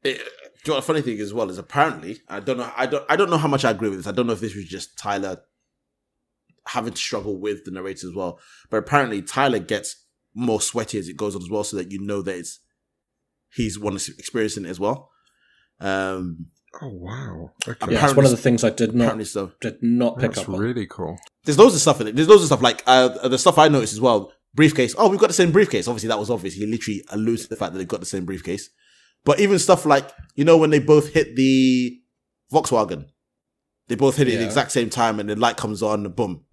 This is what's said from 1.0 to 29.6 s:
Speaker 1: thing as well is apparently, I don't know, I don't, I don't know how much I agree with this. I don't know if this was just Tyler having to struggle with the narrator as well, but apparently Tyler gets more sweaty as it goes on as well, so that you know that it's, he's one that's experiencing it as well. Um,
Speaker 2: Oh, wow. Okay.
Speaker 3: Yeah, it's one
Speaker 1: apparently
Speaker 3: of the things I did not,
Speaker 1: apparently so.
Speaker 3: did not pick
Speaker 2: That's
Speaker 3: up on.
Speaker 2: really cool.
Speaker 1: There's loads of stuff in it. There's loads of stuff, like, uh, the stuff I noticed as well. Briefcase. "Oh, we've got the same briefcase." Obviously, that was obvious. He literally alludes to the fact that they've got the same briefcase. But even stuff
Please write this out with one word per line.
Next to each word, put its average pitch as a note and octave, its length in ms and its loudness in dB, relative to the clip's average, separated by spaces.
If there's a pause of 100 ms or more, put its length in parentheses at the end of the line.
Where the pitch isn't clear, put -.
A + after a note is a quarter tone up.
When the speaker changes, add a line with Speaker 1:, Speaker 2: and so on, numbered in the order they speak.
Speaker 1:
thing A#2 180 -6
as G2+ 140 -8
well A2 160 -4
is F#2 80 -12
apparently, A2 720 -4
I G2 120 -10
don't B2 160 -4
know, A#2 180 -8
I B2+ 120 -2
don't, C#3 240 -4
I D#3 60 4
don't F#3+ 120 2
know E3+ 100 2
how D3+ 100 0
much C#3+ 180 0
I A#2 40 4
agree G#2 200 -2
with F#2+ 80 -8
this. F2 80 -10
I G2+ 60 -8
don't A#2+ 140 0
know A#2 60 -2
if F#2+ 80 -6
this G#2 140 -8
was G2+ 100 -12
just F2+ 320 -16
Tyler G2 460 -6 (1300)
having A#2 240 -6
to - 60 -12
struggle G2+ 400 -8
with G#2 260 -8
the F#2+ 60 -14
narrator F#2 380 -12
as E2+ 60 -16
well, F2+ 240 -8 (320)
but A2+ 80 -2
apparently A#2+ 420 -2
Tyler C3 380 -2
gets - 480 -8 (280)
more A2+ 280 -2
sweaty A2+ 360 -6
as E2+ 100 -8
it F2+ 100 -16
goes G#2 180 -6
on F2+ 60 -10
as F2 80 -14
well, G#2 140 -4
so G#2 120 -10
that F#2 140 -8
you G2 100 -10
know G2+ 220 -6
that F#2 140 -6
it's, - 240 -16 (920)
he's G#2 260 -4
one G#2 140 -4
that's F#2+ 160 -8
experiencing G#2+ 540 -6
it E2+ 60 -12
as F2+ 100 -10
well. A#2 300 -4 (680)
Um, F#2 680 -6 (340)
Speaker 2:
Oh, D3 80 -14
wow. F#2+ 600 -12 (160)
Okay. - 80 -10 (180)
Speaker 3:
Yeah, A2+ 140 2
it's C#3 80 2
one C#3 100 6
Speaker 1:
apparently - 20 -
Speaker 3:
of B2+ 40 8
the A#2 60 4
things A#2+ 260 2
I A2+ 80 4
did A2+ 240 -2
not, A#2+ 120 4
Speaker 1:
apparently A2 180 -2
so. G2 260 -8 (100)
Speaker 3:
did - 220 -8
not A#2+ 380 0
pick A#2+ 140 0
Speaker 2:
That's G2 120 -6
Speaker 3:
up - 40 -10
on. F#2+ 100 -4
Speaker 2:
really A2+ 260 -4
cool. F2 320 -10 (240)
Speaker 1:
There's D3 160 0
loads A3 160 10
of C#3+ 60 0
stuff D3+ 200 4
in G#2+ 60 -2
it. G#2+ 80 -6
There's D#3 140 2
loads G3+ 140 10
of D#3+ 40 0
stuff, C#3 160 2
like, A#2+ 240 2
uh, B2+ 400 4
the B2+ 120 2
stuff F3 200 4
I D#3 80 10
noticed C3 260 2
as G#2+ 80 -8
well. A2+ 320 2 (220)
Briefcase. D3 420 4
"Oh, G#3+ 120 4
we've F#3+ 100 2
got A3 80 6
the - 60 0
same F3 180 4
briefcase." D3+ 380 2
Obviously, A2+ 220 -6
that G#2+ 100 0
was G#2+ 100 -6
obvious. F#2 240 -4
He G2+ 120 -8
literally A2 440 -6
alludes A2 320 -2
to - 60 -16
the A2 80 -8
fact F2 160 -6
that F#2+ 80 -10
they've F2+ 80 -8
got G#2 100 -6
the F2 80 -12
same F#2 180 -8
briefcase. F2+ 460 -10 (540)
But D3 160 2
even G3 180 4
stuff E3+ 260 4